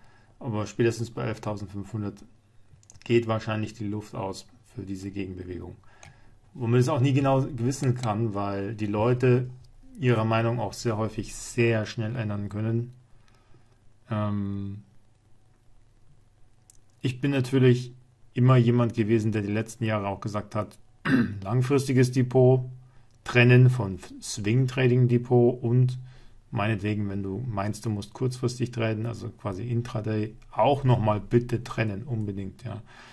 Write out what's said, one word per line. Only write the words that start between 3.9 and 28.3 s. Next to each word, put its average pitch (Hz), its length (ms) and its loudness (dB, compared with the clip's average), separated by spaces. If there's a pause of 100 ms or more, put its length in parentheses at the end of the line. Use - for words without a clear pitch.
aus 98 320 -10 (280)
für 98 80 -10
diese 95 280 -8
Gegenbewegung. 90 640 -10 (800)
Wo 127 120 -6
man 120 140 4
es 127 80 4
auch 151 120 2
nie 135 120 4
genau 135 340 2 (120)
wissen 127 360 0
kann, 110 400 -2
weil 101 400 -4
die 107 120 -6
Leute 123 600 2 (500)
ihre 120 260 2
Meinung 117 360 0
auch 98 120 -6
sehr 113 240 -4
häufig 110 380 -6
sehr 113 520 0
schnell 113 300 -6
ändern 104 320 -4
können. 113 440 -4 (1200)
Ähm, 101 720 -4 (2250)
ich 127 200 -4
bin 139 100 0
natürlich 127 600 4 (420)
immer 127 220 6
jemand 120 380 4
gewesen, 110 380 2
der 107 100 -2
die 101 100 -4
letzten 110 320 -4
Jahre 107 240 -2
auch 98 120 -6
gesagt 101 340 -8
hat, 107 240 -6 (260)
<clears throat> - 40 -2 (340)
langfristiges 127 720 2
Depot, 127 520 6 (600)
trennen 123 460 8
von 101 280 -4 (220)
Swing-Trading-Depot 120 1400 2
und 127 360 2 (520)
meinetwegen, 104 580 -2
wenn 98 140 -6
du 98 240 -6
meinst, 104 400 -4
du 113 40 -2
musst 101 240 -6
kurzfristig 123 560 -4